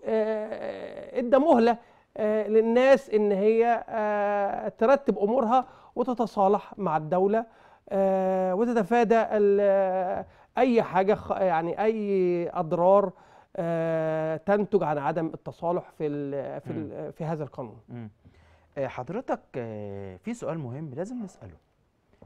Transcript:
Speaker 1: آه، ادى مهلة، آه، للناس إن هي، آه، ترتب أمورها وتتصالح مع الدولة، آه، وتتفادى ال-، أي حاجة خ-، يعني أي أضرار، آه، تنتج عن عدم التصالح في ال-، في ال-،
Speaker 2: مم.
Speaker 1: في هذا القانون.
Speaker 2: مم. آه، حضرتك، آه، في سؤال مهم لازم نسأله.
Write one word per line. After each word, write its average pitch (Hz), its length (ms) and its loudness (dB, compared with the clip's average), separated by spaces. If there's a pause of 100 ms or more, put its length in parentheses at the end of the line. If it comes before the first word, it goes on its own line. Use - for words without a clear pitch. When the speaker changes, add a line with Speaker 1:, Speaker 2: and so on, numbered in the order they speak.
Speaker 1:
آه، 220 1120 -6
ادى 247 180 2
مهلة، 233 400 4 (400)
آه، 214 300 0
للناس 233 640 4
إن 208 220 4
هي، 226 580 2
آه، 208 760 -2
ترتب 233 500 2
أمورها 240 480 2 (300)
وتتصالح 214 840 0
مع 170 200 0
الدولة، 190 480 0 (440)
آه، 190 680 0
وتتفادى 226 680 2
ال-، 196 1040 2 (320)
أي 233 260 4
حاجة 190 300 2
خ-، - 180 -4
يعني 170 520 0
أي 190 680 0
أضرار، 180 640 2 (440)
آه، 160 840 -2
تنتج 202 460 0
عن 151 140 0
عدم 160 360 -2
التصالح 165 640 -6
في 156 100 -4
ال-، 139 540 -8
في - 100 -10
ال-، 156 340 -10
Speaker 2:
مم. - 60 -12
Speaker 1:
في - 120 -12
هذا 156 200 -6
القانون. 120 340 -12 (120)
Speaker 2:
مم. 117 200 -14 (680)
آه، 135 100 -4
حضرتك، 185 520 -8 (160)
آه، 101 600 -10
في 226 160 -10
سؤال 165 260 -8
مهم 139 360 -10
لازم 220 280 -10
نسأله. 107 300 -18 (720)